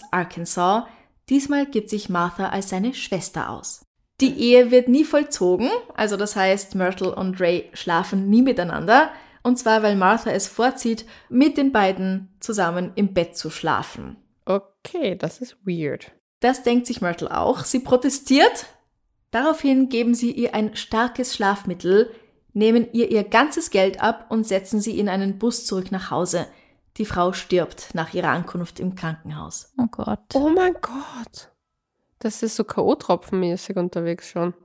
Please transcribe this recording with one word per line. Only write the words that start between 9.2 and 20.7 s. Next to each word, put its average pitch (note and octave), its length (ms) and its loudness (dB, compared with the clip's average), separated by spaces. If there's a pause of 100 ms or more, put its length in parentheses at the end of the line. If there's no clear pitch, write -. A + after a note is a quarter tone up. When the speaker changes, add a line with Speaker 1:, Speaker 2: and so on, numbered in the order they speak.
Speaker 1:
Und B3 160 2
zwar, A3 240 2
weil G#3 140 2
Martha G3+ 340 2
es G3 160 0
vorzieht, A#3 580 -2 (240)
mit C#4+ 280 4
den C#4 160 2
beiden F#3+ 680 0
zusammen F3+ 560 -2
im G3 180 2
Bett E3+ 240 -2
zu D#3 120 -8
schlafen. G#2+ 680 -4 (300)
Speaker 2:
Okay, G3 680 -4
das - 260 -8
ist - 240 -14
weird. E3 480 -6 (260)
Speaker 1:
Das B3+ 240 2
denkt A#3+ 240 2
sich - 140 -6
Myrtle E3+ 360 -4
auch. A#3+ 280 0
Sie C4 140 0
protestiert, C4+ 880 2 (640)
Daraufhin C4+ 580 2
geben A#3+ 260 2
sie A#3+ 160 0
ihr A#3 220 -2
ein G#3+ 220 -2